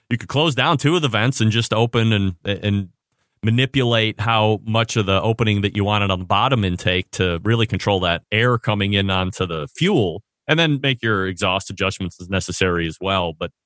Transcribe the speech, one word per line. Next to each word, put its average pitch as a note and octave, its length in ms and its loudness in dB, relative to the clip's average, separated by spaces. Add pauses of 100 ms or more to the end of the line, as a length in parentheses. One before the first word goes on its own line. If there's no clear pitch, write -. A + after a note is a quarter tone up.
you A#2+ 80 0
could - 120 -10
close D3 260 2
down B2+ 220 2
two D3 180 2
of F3 60 2
the C#3 80 0
vents A2 320 0
and A2 100 4
just A2+ 220 0
open A2+ 400 2
and, G2 220 0 (100)
and G2+ 440 -2 (540)
manipulate A#2 800 2
how G#2+ 440 2
much A2+ 300 0
of G#2+ 100 2
the F#2+ 160 2
opening G#2+ 400 0
that G2+ 140 -2
you G2+ 80 2
wanted G2+ 280 0
on F#2 80 0
the F#2 60 -8
bottom G#2+ 380 2
intake F#2 480 -2
to F2 320 0
really A2+ 220 2
control G2+ 360 0
that E2+ 300 -2
air A#2 260 2
coming G2+ 360 -2
in G2 160 0
onto F#2 360 -2
the D#2+ 300 -6
fuel, A#2 460 0 (260)
and D#3 100 2
then D#3 240 0
make C3+ 200 -2
your G2+ 260 0
exhaust F#2+ 420 -2
adjustments F#2+ 520 -4
as F2+ 80 -16
necessary F2+ 580 -2
as D#2+ 140 -8
well. F2+ 320 -2
But, E2+ 180 -8 (140)